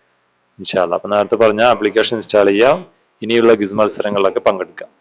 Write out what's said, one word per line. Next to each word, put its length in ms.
ഇൻഷാ 240
അല്ലാ. 120
അപ്പൊ 140
നേരത്തെ 260
പറഞ്ഞ 260
ആപ്ലിക്കേഷൻ 560
ഇൻസ്റ്റാൾ 280
ചെയ്യാം. 400
ഇനിയുള്ള 320
ക്വിസ് 200
മത്സരങ്ങളിലൊക്കെ 680
പങ്കെടുക്കാം. 500